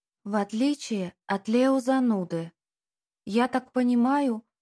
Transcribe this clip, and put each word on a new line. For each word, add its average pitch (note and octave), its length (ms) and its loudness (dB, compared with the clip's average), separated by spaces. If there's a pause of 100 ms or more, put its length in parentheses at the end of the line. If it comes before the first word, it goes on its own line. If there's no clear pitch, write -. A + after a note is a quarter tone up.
(220)
В G3+ 140 -6
отличие G#3+ 800 -2 (120)
от G3 220 -4
Лео C4 320 2
зануды. G#3 720 0 (720)
Я A#3 240 0
так B3+ 240 -4
понимаю B3 760 0 (160)